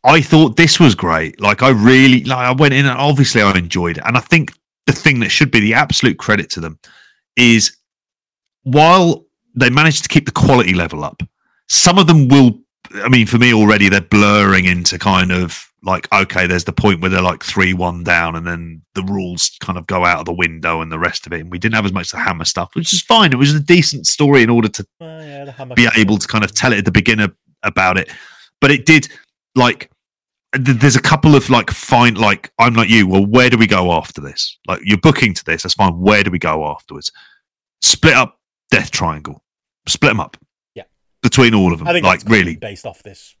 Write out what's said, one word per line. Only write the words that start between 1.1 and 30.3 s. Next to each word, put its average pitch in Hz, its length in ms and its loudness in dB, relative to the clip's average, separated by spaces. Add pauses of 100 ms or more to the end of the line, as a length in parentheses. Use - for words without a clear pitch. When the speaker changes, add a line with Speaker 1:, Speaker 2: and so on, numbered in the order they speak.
Speaker 1:
Like, 101 220 -2
I 131 80 2
really, 127 540 4
like, 127 160 -6
I 123 120 -2
went 139 220 0
in 139 140 0
and 127 100 -4
obviously 135 460 0
I 98 120 2
enjoyed 85 440 -4
it. - 40 -14
And 120 140 -2
I - 20 0
think - 320 -2 (360)
the 139 60 0
thing 135 260 0
that 95 100 -2
should - 220 0
be 117 80 2
the 110 160 0
absolute - 420 0
credit 104 340 -4
to - 80 -10
them 80 200 -12 (580)
is 117 400 2 (840)
while 160 640 2 (300)
they 123 140 2
managed 147 340 0
to - 60 -10
keep - 160 2
the - 60 -8
quality 92 420 2
level 80 300 -6
up, - 180 -14 (480)
some - 300 2
of 170 80 4
them 156 200 6
will, 127 320 4 (360)
I 104 140 -6
mean, 120 180 4
for 120 100 0
me 120 160 4
already, 104 360 4
they're 98 120 2
blurring 101 640 2
into 90 320 -2
kind 92 340 -2
of 90 360 -6 (160)
like, 92 300 -6
okay, 92 340 0
there's 90 180 -2
the - 80 -8
point 95 280 0
where 92 80 -2
they're, 92 120 0
like, 90 220 -4
three 92 300 -2
one 87 300 -6
down 85 320 -2
and 85 100 -10
then 85 360 -12 (140)
the 95 80 -6
rules 95 580 -6
kind 90 180 -8
of 85 80 -16
go 90 180 -2
out 87 140 0
of 78 60 -12
the 87 80 -8
window 82 480 -4
and 80 100 -10
the 80 80 -10
rest 82 260 -6
of 82 80 -12
it. 80 80 -10
And 85 100 -16
we 90 80 -10
didn't 110 160 -4
have 107 100 -2
as 95 80 -4
much 90 140 -8
of - 120 -14
the - 40 -6
hammer 85 220 -6
stuff, - 280 -6
which - 200 -6
is - 80 -4
fine. 208 320 0
It 120 40 -4
was 143 160 2
a 151 60 0
decent 147 480 -4
story 139 360 2
in 113 60 2
order 117 180 0
to - 180 -10 (140)
Speaker 2:
Well, 160 260 -20
yeah, 143 200 -18
the 135 60 -20
hammer 127 240 -16
Speaker 1:
be 120 80 2
Speaker 2:
stuff. 113 140 0
Speaker 1:
able 107 200 0
to - 100 -8
kind 107 160 -4
of 95 100 -6
tell 123 200 -2
it 101 60 -2
at 95 60 -6
the 98 60 -2
beginning 107 400 -2 (320)
about 92 340 -2
it. 87 140 -8 (480)
But 139 100 2
it 147 160 0
did, 156 220 4 (480)
like, 123 340 -2 (640)